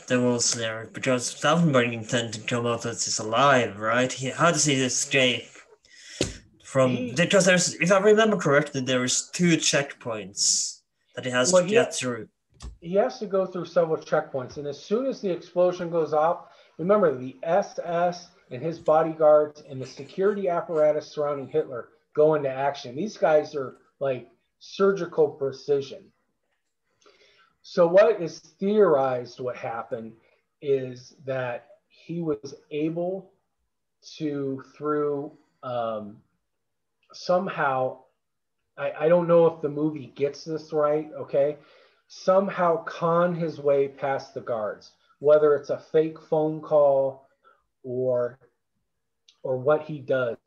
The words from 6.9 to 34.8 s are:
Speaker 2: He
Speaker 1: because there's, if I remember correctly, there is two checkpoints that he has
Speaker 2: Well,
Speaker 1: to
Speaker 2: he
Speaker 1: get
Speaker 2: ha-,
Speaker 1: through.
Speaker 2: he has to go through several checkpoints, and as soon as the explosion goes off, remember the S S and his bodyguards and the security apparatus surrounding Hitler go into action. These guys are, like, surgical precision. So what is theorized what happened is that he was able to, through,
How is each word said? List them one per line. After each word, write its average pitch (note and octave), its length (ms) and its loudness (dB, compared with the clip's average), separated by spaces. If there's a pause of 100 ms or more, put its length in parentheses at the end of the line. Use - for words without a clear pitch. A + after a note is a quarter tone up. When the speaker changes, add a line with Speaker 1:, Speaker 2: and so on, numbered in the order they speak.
Speaker 2:
He - 220 -4
Speaker 1:
because F3+ 320 4
there's, F3+ 300 2
if E3+ 160 0
I G3 80 6
remember G#3+ 360 6
correctly, C#3+ 460 0
there B2+ 220 0
is - 260 -2
two F3 280 2
checkpoints - 1200 -4 (340)
that A#2+ 80 -10
he B2+ 80 -6
has B2+ 220 2
Speaker 2:
Well, F#3 80 8
Speaker 1:
to F3 60 -2
Speaker 2:
he G#3 60 -2
Speaker 1:
get A#3 120 6
Speaker 2:
ha-, - 60 -10
Speaker 1:
through. A#2+ 360 -6 (540)
Speaker 2:
he F3 140 -6
has B3 240 0
to G#3 80 -8
go F#3+ 180 -2
through F3+ 200 -8
several D#3+ 320 0
checkpoints, C#3 600 -4
and C#3+ 100 -10
as C#3+ 140 -10
soon A#3 240 -4
as C4 160 -6
the G3+ 80 -4
explosion F3+ 600 -2
goes D#3 240 -2
off, D#3+ 340 0 (300)
remember F3+ 380 2
the B2+ 280 -12
S F3+ 400 -2
S F3 440 -2 (240)
and B2 100 -10
his E3 180 -6
bodyguards D#3 920 4
and C3 120 -10
the B2 40 -8
security F#3+ 640 -2
apparatus D3+ 580 0
surrounding D3 400 -4
Hitler C3+ 420 -4 (240)
go D3+ 200 6
into C#3 160 0
action. C3 460 -4
These G3+ 220 -8
guys D3+ 380 2
are, C3 220 -8 (220)
like, B2+ 300 -4 (300)
surgical E3+ 720 0
precision. C3+ 840 -4 (1600)
So F3 200 4
what G3+ 340 6
is D#3+ 180 -8
theorized C#3 1000 0
what B2 160 -6
happened A#2 580 -10 (480)
is C3 540 -4 (100)
that B2+ 420 -6 (200)
he - 340 -12
was D3 320 -6 (160)
able E3+ 600 -6 (840)
to, C#3 460 -6 (140)
through, D3 540 -4 (320)